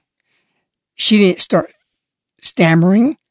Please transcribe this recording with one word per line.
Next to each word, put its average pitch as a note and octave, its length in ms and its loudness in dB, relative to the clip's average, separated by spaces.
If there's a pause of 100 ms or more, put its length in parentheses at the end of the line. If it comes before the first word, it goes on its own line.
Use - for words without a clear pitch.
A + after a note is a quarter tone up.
(960)
She - 220 0
didn't F#3+ 240 0
start - 320 -4 (680)
stammering F3+ 760 0 (140)